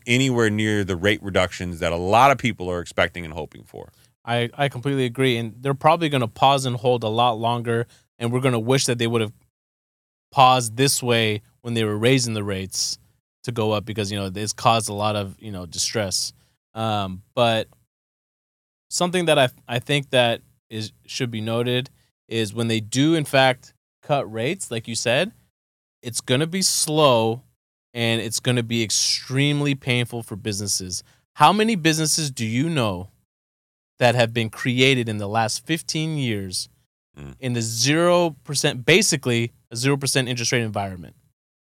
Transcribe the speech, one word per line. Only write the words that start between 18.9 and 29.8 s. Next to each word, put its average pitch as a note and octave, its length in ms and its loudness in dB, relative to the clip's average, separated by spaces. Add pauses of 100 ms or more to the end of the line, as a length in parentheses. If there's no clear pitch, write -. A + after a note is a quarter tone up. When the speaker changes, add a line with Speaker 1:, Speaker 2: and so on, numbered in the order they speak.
Speaker 2:
that D3+ 120 4
I, C3+ 100 4 (180)
I B2 140 -2
think C#3+ 300 -2
that A#2+ 320 2 (280)
is, A2 220 -10 (140)
should B2+ 240 -6
be A2 100 -6
noted A#2+ 500 -2 (380)
is A2 260 -2
when A#2 140 -2
they A2+ 120 2
do, C3+ 340 2
in D#3 100 0
fact, C3 500 2 (280)
cut B2+ 280 -2
rates, B2 400 -6
like A2+ 180 -6
you A#2 60 -6
said, C#3+ 380 0 (680)
it's A#2+ 180 -8
gonna C3 260 0
be F#3 160 -4
slow B2+ 800 2 (520)
and A#2 280 0
it's A2+ 180 -6
gonna B2 220 0
be A#2 200 -2
extremely C#3+ 920 -2
painful A#2+ 480 -4